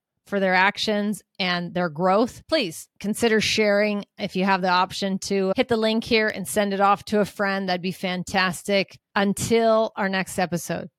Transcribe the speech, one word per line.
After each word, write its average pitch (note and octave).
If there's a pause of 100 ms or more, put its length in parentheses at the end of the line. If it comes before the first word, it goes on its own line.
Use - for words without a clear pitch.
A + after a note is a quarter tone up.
(280)
for G3+
their F#3+
actions G3+ (180)
and F3
their F3
growth, F#3
please A#3 (140)
consider G#3+
sharing. G#3 (120)
If G3+
you F#3
have F#3+
the F#3
option F#3+
to F#3+
hit A#3+
the A#3
link A3
here A3
and F#3
send G3+
it F#3+
off G3
to G#3
a G3+
friend, G3
that'd F3+
be F#3
fantastic. F#3 (180)
Until A3
our G#3
next F#3+
episode, F3